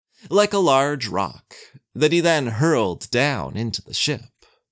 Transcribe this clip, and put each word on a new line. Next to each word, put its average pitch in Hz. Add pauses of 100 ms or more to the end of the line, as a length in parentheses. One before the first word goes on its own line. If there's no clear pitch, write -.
(300)
like 202
a 202
large 139
rock, 92 (400)
that 151
he 170
then 156
hurled 113
down 120
into 113
the -
ship, - (400)